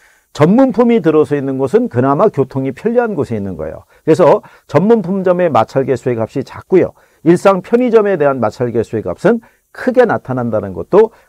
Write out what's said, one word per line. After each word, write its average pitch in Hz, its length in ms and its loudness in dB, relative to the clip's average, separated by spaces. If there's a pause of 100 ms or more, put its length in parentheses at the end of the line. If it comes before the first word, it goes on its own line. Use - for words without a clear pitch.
(340)
전문품이 233 680 2
들어서 156 360 0
있는 135 220 -6
곳은 196 300 0
그나마 139 400 0
교통이 135 440 -4
편리한 233 420 -4
곳에 120 220 -4
있는 98 200 -8
거예요. 78 280 -12 (200)
그래서 160 380 4 (240)
전문품점의 185 840 0
마찰 127 340 0
개수의 127 320 -4
값이 113 280 -6
작고요. - 480 -2 (300)
일상 180 400 2
편의점에 220 560 0
대한 143 220 0
마찰 117 320 -4
개수의 113 300 -4
값은 175 380 -2 (340)
크게 247 300 0
나타난다는 117 680 -4
것도 175 380 0 (180)